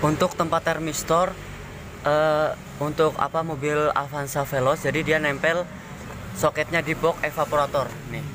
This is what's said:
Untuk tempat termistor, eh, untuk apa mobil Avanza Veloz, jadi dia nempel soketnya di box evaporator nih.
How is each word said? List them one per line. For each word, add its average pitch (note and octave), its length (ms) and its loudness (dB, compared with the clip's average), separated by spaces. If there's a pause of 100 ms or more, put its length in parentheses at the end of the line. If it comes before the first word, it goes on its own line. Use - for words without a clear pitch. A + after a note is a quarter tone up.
Untuk D3+ 320 2
tempat E3 320 0
termistor, D#3+ 640 2 (720)
eh, D3+ 480 4 (320)
untuk D3+ 320 2
apa D3+ 240 0
mobil D3+ 560 0
Avanza C#3+ 480 -2
Veloz, C3+ 400 2
jadi C#3 160 0
dia D#3 160 2
nempel D#3 480 2 (720)
soketnya D#3 480 0
di C#3+ 80 -2
box D#3+ 320 0
evaporator C#3+ 640 0 (240)
nih. A2+ 240 -6